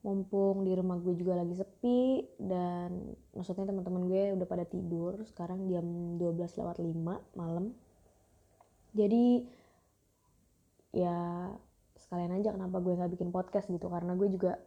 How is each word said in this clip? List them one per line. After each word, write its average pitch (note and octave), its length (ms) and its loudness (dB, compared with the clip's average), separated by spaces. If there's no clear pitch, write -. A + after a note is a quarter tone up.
Mumpung G3 640 2
di F#3 80 4
rumah F3+ 240 2
gue F3 160 0
juga F3 240 0
lagi F3 160 -2
sepi, B3 720 2
dan F3+ 720 -2
maksudnya F#3+ 320 -4
teman-teman F3+ 400 0
gue G3 300 4
udah F3+ 100 -2
pada F3+ 160 0
tidur, F3 540 -4
sekarang F#3 400 -6
jam F3 160 0
dua E3+ 160 2
belas E3+ 240 -4
lewat F3 240 -4
lima E3 400 -2
malam. F3 380 -4
Jadi, A#3+ 480 6
ya F3 560 -2
sekalian F3 420 -4
aja G#3 140 0
kenapa F#3 260 -2
gue F3+ 140 2
nggak F3 240 -2
bikin F3 100 -2
podcast F#3+ 400 -2
gitu, F3 240 -2
karena F3 240 -2
gue G3 140 4
juga F#3 360 2